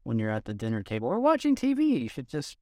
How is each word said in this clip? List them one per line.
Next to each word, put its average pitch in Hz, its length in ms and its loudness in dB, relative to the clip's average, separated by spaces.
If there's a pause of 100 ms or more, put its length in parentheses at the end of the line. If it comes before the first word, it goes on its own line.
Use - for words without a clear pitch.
when 113 160 0
you're 110 120 0
at 107 140 -2
the 107 100 -6
dinner 110 280 -2
table 110 260 -4
or 196 100 0
watching 294 360 4
T 277 180 0
V. 277 300 2
You 113 60 -4
should 131 200 -8
just - 340 -6